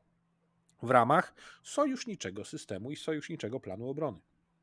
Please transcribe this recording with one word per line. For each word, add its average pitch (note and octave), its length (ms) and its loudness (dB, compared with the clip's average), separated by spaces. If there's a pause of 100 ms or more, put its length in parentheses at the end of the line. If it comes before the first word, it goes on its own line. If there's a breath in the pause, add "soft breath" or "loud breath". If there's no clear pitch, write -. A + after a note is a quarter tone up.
(840)
w A#2+ 80 0
ramach B2+ 440 6 (280 loud breath)
sojuszniczego A#3 800 -2
systemu G#2+ 460 -8
i D3+ 60 -8
sojuszniczego C#3+ 640 -6
planu G#2 280 -8
obrony. C#3 300 -4 (440)